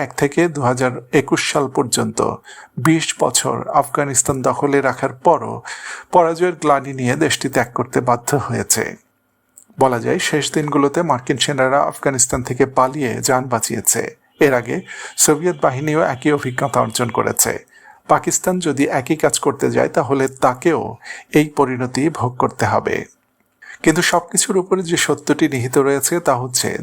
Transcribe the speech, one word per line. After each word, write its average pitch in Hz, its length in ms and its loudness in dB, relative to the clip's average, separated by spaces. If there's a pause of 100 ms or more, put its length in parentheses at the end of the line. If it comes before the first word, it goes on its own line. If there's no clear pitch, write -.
এক 127 60 -8 (100)
থেকে 143 200 2 (160)
দুহাজার 127 380 0 (260)
একুশ - 200 0 (100)
সাল 147 140 2 (120)
পর্যন্ত 117 420 -2 (680)
বিশ 160 200 2 (160)
বছর 135 340 0 (240)
আফগানিস্তান 139 560 -2 (120)
দখলে 139 300 0 (100)
রাখার 127 240 -2 (140)
পরও 117 280 2 (600)
পরাজয়ের 170 480 2
গ্লানি 139 380 2
নিয়ে 123 140 2 (100)
দেশটি - 300 -2
ত্যাগ 123 140 2 (100)
করতে - 200 -2 (100)
বাধ্য 120 220 0 (160)
হয়েছে। 113 380 -2 (1000)
বলা 131 220 4
যায়, 139 240 0
শেষ 151 160 0 (120)
দিনগুলোতে 147 440 0 (100)
মার্কিন 131 340 -2
সেনারা 135 360 2 (100)
আফগানিস্তান 139 580 -2
থেকে 131 160 2 (140)
পালিয়ে 131 340 2 (140)
যান 127 260 2
বাঁচিয়েছে। 117 500 -2 (440)
এর 139 140 4
আগে 120 160 -6 (480)
সোভিয়েত 156 400 2
বাহিনীও 151 360 0 (140)
একই 139 240 0
অভিজ্ঞতা 127 460 -2
অর্জন 117 320 -2
করেছে। 110 360 0 (600)
পাকিস্তান 165 420 0 (120)
যদি 139 180 2 (160)
একই 151 240 -2
কাজ 143 100 4 (100)
করতে 135 300 0
যায়, 123 220 2
তাহলে 135 280 0 (200)
তাকেও 127 360 2 (580)
এই 151 80 4 (120)
পরিণতি 127 440 0 (160)
ভোগ 123 140 -2 (100)
করতে - 300 0
হবে। 107 240 0 (880)
কিন্তু 165 180 4
সবকিছুর 180 540 0
উপরে 185 260 0
যে 170 140 -2
সত্যটি 147 520 0
নিহিত 131 300 -2
রয়েছে 139 420 2
তা 151 140 2
হচ্ছে, 127 340 -2 (140)